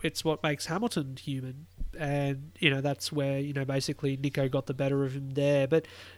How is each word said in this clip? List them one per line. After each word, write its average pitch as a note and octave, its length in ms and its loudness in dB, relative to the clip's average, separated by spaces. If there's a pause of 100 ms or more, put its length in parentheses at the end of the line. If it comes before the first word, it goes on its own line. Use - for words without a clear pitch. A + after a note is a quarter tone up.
it's - 220 -4
what D#3 180 0
makes D3 240 0
Hamilton D#3+ 560 -2
human. C3+ 440 -6 (300)
And, C#3+ 600 -2
you E3 120 4
know, C3+ 100 2
that's C#3 320 -2
where, C#3 260 0
you C#3+ 140 -2
know, C#3 120 -2
basically C#3 520 0
Nico C#3 320 0
got C3+ 180 0
the C#3 80 -2
better C#3 300 2
of C3 100 -2
him C#3 200 -6
there. C#3 340 4
But D#3+ 180 4 (320)